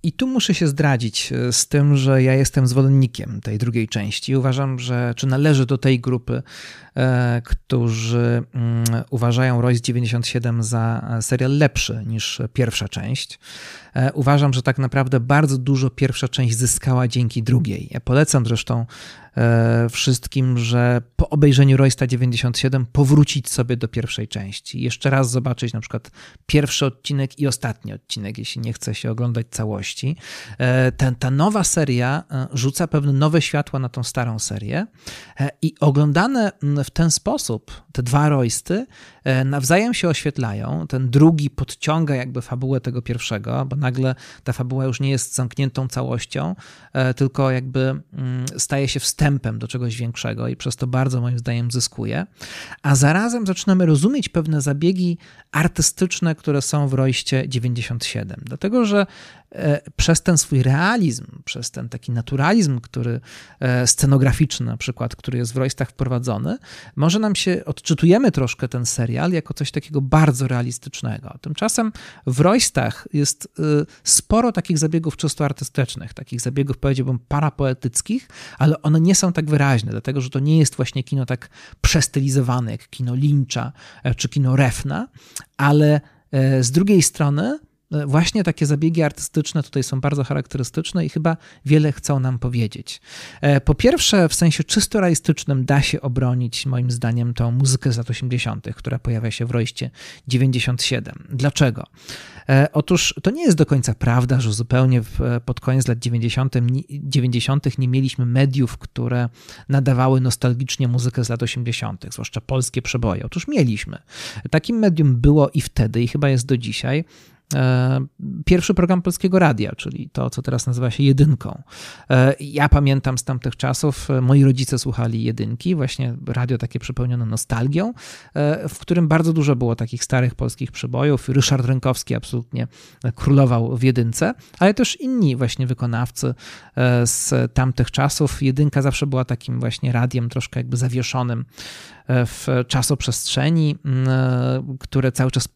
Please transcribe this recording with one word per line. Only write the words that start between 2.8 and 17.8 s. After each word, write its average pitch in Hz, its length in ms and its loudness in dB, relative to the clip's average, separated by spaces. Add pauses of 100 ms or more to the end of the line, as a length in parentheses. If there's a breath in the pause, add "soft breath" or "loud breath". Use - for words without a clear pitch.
tej 107 160 -4
drugiej 117 300 -2
części. 107 480 -4
Uważam, 131 440 0
że, 120 360 -2
czy 135 120 -2
należę 135 380 4
do 131 120 0
tej 131 220 2
grupy, 123 440 -4 (540 loud breath)
e, 123 480 2
którzy, 120 960 0 (100)
mm, 117 320 0 (240)
uważają 120 520 2
Royce 120 200 2
dziewięćdziesiąt 117 460 -2
siedem 117 360 -2
za, 113 540 -2
e, 113 40 -4
serial 127 360 0
lepszy 113 480 0
niż 113 360 -6 (120)
pierwsza 117 340 -2
część. - 520 -8 (580 loud breath)
E, 127 160 2
uważam, 143 400 2
że 123 100 -2
tak 131 140 0
naprawdę 135 420 0
bardzo 135 380 2
dużo 131 320 0
pierwsza 127 380 -2
część 117 300 0
zyskała 127 500 0
dzięki 117 360 -2
drugiej. 117 480 0